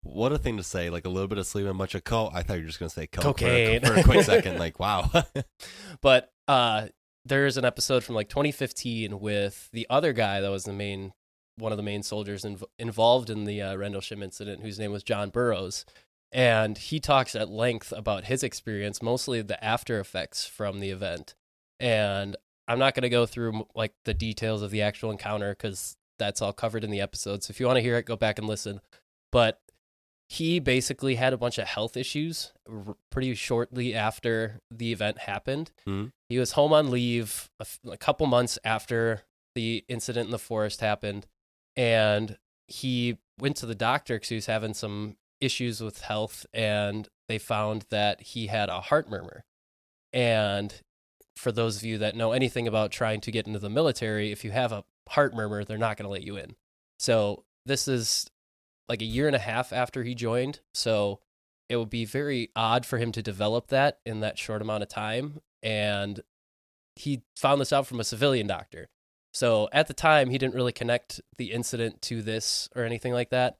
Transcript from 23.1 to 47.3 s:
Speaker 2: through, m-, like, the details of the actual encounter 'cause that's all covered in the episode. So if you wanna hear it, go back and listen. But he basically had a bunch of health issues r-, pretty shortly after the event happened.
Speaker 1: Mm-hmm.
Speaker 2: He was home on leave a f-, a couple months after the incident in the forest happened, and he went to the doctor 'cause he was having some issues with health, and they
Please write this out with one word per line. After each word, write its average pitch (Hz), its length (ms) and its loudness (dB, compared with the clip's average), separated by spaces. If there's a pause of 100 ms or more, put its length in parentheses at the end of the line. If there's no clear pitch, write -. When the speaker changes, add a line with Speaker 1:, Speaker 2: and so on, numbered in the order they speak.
Speaker 2:
through, 117 300 -4
m-, 107 80 -4 (120)
like, 110 180 -2 (120)
the 110 80 -2
details 107 480 -2
of 101 100 -6
the 107 100 0
actual 107 300 -2
encounter 101 420 -4
'cause - 440 -8 (200)
that's 101 240 -2
all 101 120 0
covered 110 320 -2
in 104 60 -4
the 101 100 -2
episode. 101 420 -4
So - 80 -10
if - 80 -14
you 127 80 2
wanna 127 140 6
hear 120 160 2
it, 117 80 -2
go 113 100 -4
back 107 240 0
and 107 80 -4
listen. 101 320 -6 (520)
But 117 300 4 (680)
he 165 300 0
basically 131 560 2
had 127 160 4
a 127 60 0
bunch 120 200 -2
of 101 100 -2
health 110 280 -4
issues 151 560 -4 (180)
r-, 107 280 -12 (120)
pretty 131 240 -2
shortly 120 640 -2
after 113 640 0 (100)
the 113 220 -4
event 107 280 -2
happened. 135 520 -6 (160)
Speaker 1:
Mm-hmm. 101 200 -2 (200)
Speaker 2:
He 120 100 -2
was 123 140 2
home 151 220 6
on 151 180 6
leave 120 580 0 (120)
a - 0 -
f-, - 180 -14 (100)
a - 60 -10
couple 151 320 2
months 123 380 4
after 113 560 0 (340)
the 113 320 -2
incident 117 380 -4
in 110 60 -6
the 120 80 -2
forest 107 420 -2
happened, 104 440 -2 (520)
and 110 600 4 (300)
he 120 520 -2 (200)
went 139 180 -2
to - 80 -8
the 113 100 -6
doctor 117 440 0
'cause - 80 -10
he 113 80 -4
was 110 120 -6
having 110 260 -2
some 104 420 -6 (240)
issues 120 420 -2
with 107 200 -10
health, - 520 -4
and 104 540 0 (220)
they 113 80 -2